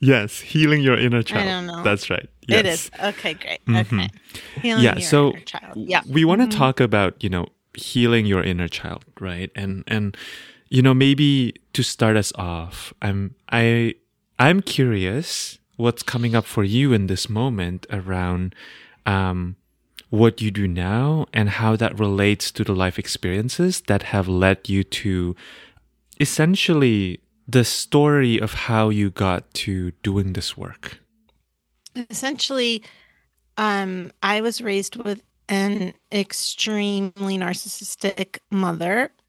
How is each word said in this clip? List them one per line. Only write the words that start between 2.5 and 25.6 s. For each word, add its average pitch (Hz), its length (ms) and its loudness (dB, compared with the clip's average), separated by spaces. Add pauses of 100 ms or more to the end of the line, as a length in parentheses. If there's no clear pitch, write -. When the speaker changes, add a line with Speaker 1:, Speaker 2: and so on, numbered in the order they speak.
Speaker 1:
Yes. - 0 -
Speaker 2:
is. 165 240 -4 (120)
Okay, 202 320 -6
great. - 300 -12
Speaker 1:
Mm-hmm. 110 360 0
Speaker 2:
Okay. 95 80 -4 (520)
Healing 226 240 2
Speaker 1:
Yeah, 113 120 4
Speaker 2:
your 90 40 -4
Speaker 1:
so 147 300 4
Speaker 2:
inner - 100 -8
child. - 280 -14
Speaker 1:
w-, 110 200 -10
Speaker 2:
Yeah. 180 180 2
Speaker 1:
we 156 200 4
wanna 190 200 4
Speaker 2:
Mm-hmm. 208 120 -2
Speaker 1:
talk 131 220 4
about, 104 440 2
you 98 60 -2
know, 90 160 -2 (260)
healing 117 540 2
your 95 160 2
inner 87 260 -2
child, - 380 -12 (140)
right? 92 340 -8
And, 98 320 -8
and, 107 280 -2 (540)
you 127 140 4
know, 131 100 6
maybe 139 600 4 (180)
to 127 100 -2
start 110 360 2
us - 160 0
off, 85 680 -8
I'm, 98 340 -2 (160)
I, 117 440 2 (440)
I'm 165 220 4
curious 117 1000 -2 (180)
what's 117 260 0
coming 120 340 0
up 110 80 2
for 107 200 0
you 123 280 4
in 101 140 4
this 92 240 -4
moment 107 600 -2
around, 92 640 -2 (520)
um, 92 500 0 (540)
what 113 300 4
you 110 80 0
do 98 200 -2
now 110 640 0
and 107 160 2
how 110 260 2
that 110 240 -2
relates 101 540 2
to - 100 -4
the 104 100 0
life 92 280 0
experiences 117 880 -2
that 101 160 2 (100)
have 95 140 0
led 95 400 2
you 98 160 2
to 90 500 -2 (840)